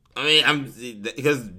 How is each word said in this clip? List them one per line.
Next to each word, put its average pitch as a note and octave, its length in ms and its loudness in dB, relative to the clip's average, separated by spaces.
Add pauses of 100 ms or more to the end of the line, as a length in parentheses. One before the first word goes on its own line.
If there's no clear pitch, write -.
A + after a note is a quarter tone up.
(160)
I C3 80 -4
mean, D3+ 220 6
I'm, C#3+ 180 2
because A#2+ 800 -4
Rich F#2 160 -14